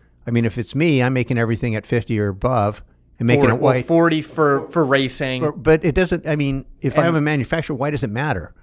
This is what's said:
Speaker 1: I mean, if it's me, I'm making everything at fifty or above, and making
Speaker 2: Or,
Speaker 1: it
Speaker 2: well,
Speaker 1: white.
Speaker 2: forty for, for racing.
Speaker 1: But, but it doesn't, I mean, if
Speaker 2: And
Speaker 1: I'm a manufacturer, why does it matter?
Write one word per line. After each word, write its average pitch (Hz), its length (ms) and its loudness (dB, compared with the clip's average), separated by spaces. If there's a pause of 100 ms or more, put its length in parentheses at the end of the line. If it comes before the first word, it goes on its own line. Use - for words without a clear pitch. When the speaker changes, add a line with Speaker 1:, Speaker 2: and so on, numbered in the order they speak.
(260)
Speaker 1:
I - 60 -8
mean, 117 120 2
if 113 140 -2
it's - 160 -8
me, 143 280 2
I'm 131 120 0
making 123 240 -2
everything 117 360 -2
at 107 120 -6
fifty 117 340 -2
or 104 80 0
above, 107 560 -2 (360)
and 117 80 0
making 135 180 6
Speaker 2:
Or, 113 80 4
Speaker 1:
it - 60 -4
Speaker 2:
well, 127 140 4
Speaker 1:
white. 127 120 0
Speaker 2:
forty 165 360 4
for, 143 480 0
for 170 140 2
racing. 131 580 0
Speaker 1:
But, 147 200 -4
but 156 220 4
it 156 100 0
doesn't, 175 320 0
I 156 80 0
mean, 139 300 -2 (160)
if 135 180 -2
Speaker 2:
And 165 80 4
Speaker 1:
I'm 170 80 2
a 156 60 2
manufacturer, 151 560 -2
why 139 140 -2
does 139 120 -4
it 120 80 -4
matter? 110 420 -4 (100)